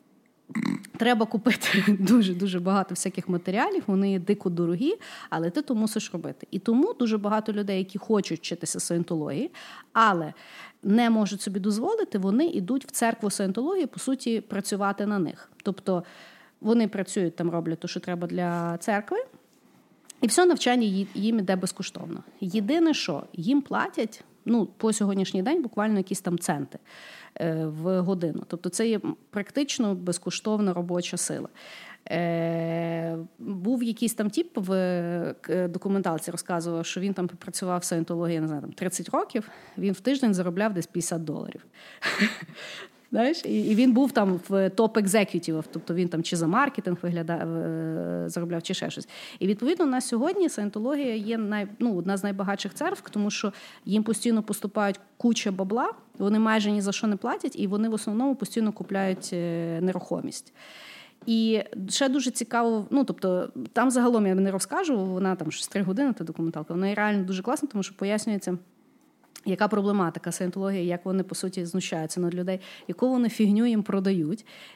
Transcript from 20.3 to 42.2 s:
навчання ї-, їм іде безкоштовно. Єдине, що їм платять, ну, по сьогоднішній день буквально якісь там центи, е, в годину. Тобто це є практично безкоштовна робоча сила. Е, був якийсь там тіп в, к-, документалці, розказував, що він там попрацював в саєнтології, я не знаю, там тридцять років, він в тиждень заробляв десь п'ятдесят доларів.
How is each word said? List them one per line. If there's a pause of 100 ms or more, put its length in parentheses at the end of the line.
навчання
ї-,
їм
іде
безкоштовно. (180)
Єдине,
що (100)
їм
платять, (200)
ну,
по
сьогоднішній
день
буквально
якісь
там
центи, (640)
е,
в
годину.
Тобто
це
є (300)
практично
безкоштовна
робоча
сила. (640)
Е, (200)
був
якийсь
там
тіп
в,
к-,
документалці,
розказував,
що
він
там
попрацював
в
саєнтології,
я
не
знаю,
там
тридцять
років, (300)
він
в
тиждень
заробляв
десь
п'ятдесят
доларів. (560)